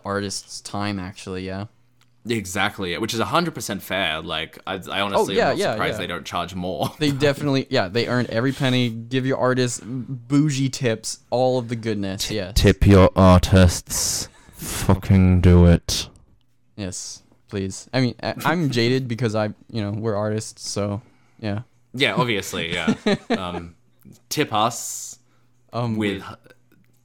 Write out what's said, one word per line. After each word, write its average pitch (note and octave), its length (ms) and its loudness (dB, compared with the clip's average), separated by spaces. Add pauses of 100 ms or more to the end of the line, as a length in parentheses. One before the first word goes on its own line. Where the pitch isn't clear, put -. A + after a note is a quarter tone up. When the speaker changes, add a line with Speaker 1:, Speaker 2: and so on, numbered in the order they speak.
Speaker 1:
artist's G2+ 560 -6
time, G2+ 380 -6
actually, F#2 480 -10
yeah. F#2+ 200 -8 (600)
Speaker 2:
Exactly, G2 720 -4
which A2+ 160 -4
is A2+ 60 -4
a G#2+ 40 2
hundred D#3 300 -2
percent G#2+ 280 -8
fair. F2 380 -2
Like, D#2+ 460 -8
I, F#2+ 80 -4
I - 260 -6
honestly G3 340 0
Speaker 1:
Oh, - 40 2
yeah, A#3 60 2
Speaker 2:
am D#3+ 60 2
not B2+ 80 -2
Speaker 1:
yeah, F3 140 -2
Speaker 2:
surprised G#2 220 -2
Speaker 1:
yeah. G#2+ 40 -8
Speaker 2:
they F#2 80 -6
don't E2+ 200 -8
charge F2 280 -6
more. F2+ 400 -4
<laughs> - 40 -20
Speaker 1:
They D3+ 140 0
definitely, C#3 580 0
yeah, A2+ 180 0
they A2 200 -2
earned B2 220 0
every B2 220 0
penny. B2+ 380 0
Give A#2 360 -4
your C3 120 0
artists B2+ 460 0
bougie C3 840 0
tips, A#2 520 -4 (100)
all B2+ 280 2
of A2+ 100 -4
the A#2+ 80 -4
goodness, G#2 520 -4
Speaker 2:
T-, G#2+ 80 -6
Speaker 1:
yes. F#2+ 180 -6
Speaker 2:
tip - 320 6
your F#2+ 300 10
artists. - 1120 4 (260)
Fucking F#2 840 2
do F2 240 10
it. - 440 4 (680)
Speaker 1:
Yes, - 460 -10 (260)
please. F#2+ 460 -8
I B2+ 80 2
mean, B2 200 0
I, G#2+ 120 -4 (100)
I'm D#3 260 0
jaded B2 380 0
because A2+ 260 -2
I, G#2+ 120 0 (240)
you A2+ 120 -6
know, G2+ 100 -4
we're A2 220 -4
artists, G#2+ 540 -6
so, G2+ 320 -4 (400)
yeah. G#2+ 220 -6 (320)
Speaker 2:
Yeah, B2 200 0
obviously, F#2+ 600 -2
yeah. E2 200 -2 (220)
Speaker 1:
<laughs> - 140 -10
Speaker 2:
Um, F2 460 -6 (520)
tip - 240 -2
us - 640 -4 (540)
Speaker 1:
Um, A2+ 240 -4
Speaker 2:
with G2+ 260 -2
Speaker 1:
with - 140 -14 (680)